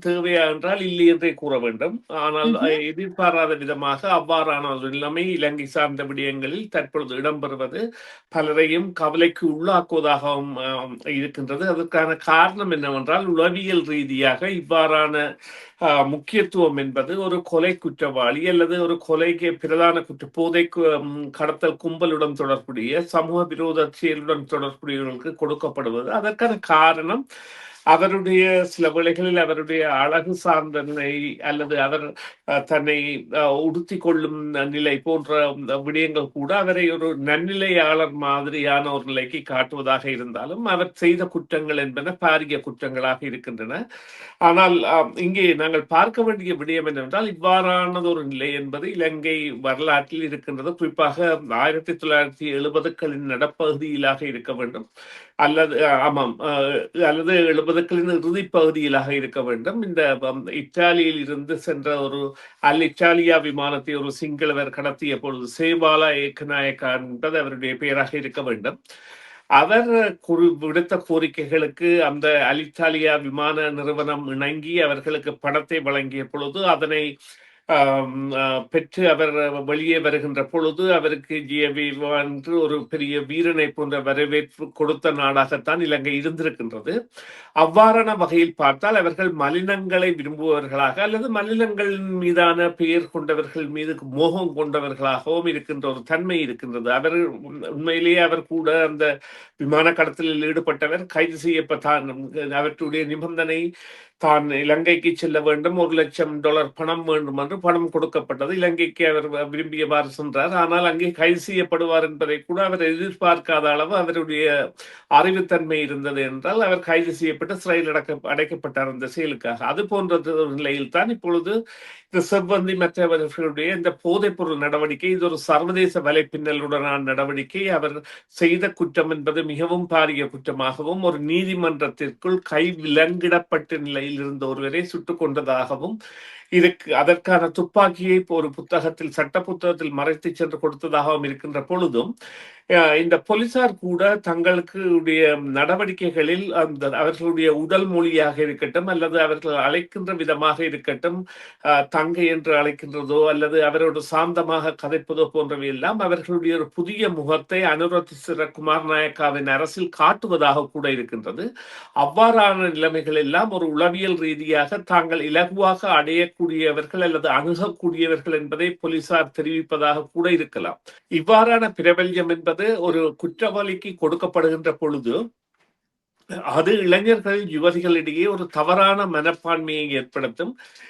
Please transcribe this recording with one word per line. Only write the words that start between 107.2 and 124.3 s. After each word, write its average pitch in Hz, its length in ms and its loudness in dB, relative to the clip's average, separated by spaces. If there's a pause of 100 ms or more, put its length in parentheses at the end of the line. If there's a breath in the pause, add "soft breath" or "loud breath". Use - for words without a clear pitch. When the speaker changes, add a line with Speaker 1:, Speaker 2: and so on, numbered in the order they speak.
Speaker 1:
என்று 147 220 -6
பணம் 170 300 2
கொடுக்கப்பட்டது. 156 640 -2
இலங்கைக்கு 170 520 0
அவர் 151 240 0
வ-, 147 180 -4
விரும்பியவாறு 151 580 -2
சென்றார். 143 460 -2
ஆனால் 175 320 2
அங்கே 175 260 0
கைது 170 360 2
செய்யப்படுவார் 170 560 2
என்பதை 151 380 -2
கூட 175 220 -2
அவர் 185 180 0
எதிர்பார்க்காத 170 880 0
அளவு 156 240 0
அவருடைய 156 800 0 (340 loud breath)
அறிவுத்தன்மை 165 760 2
இருந்தது 139 400 -4
என்றால், 135 400 -2
அவர் 185 180 2
கைது 170 340 0
செய்யப்பட்டு 165 420 -4
சிறையில் 170 380 0
அடைக்க-, 147 300 -2
அடைக்கப்பட்டார் 147 640 -4
அந்த 131 180 -8
செயலுக்காக. 123 580 -6
அது 151 200 -2
போன்ற 185 340 0
ஒரு 156 300 -2
நிலையில் 139 400 -4
தான் 196 200 0
இப்பொழுது 196 580 -2 (440 loud breath)
இந்த 175 200 0
செவ்வந்தி 190 440 2
மற்றவர்களுடைய 165 1000 0
இந்த 175 280 -2
போதைப்பொருள் 175 540 0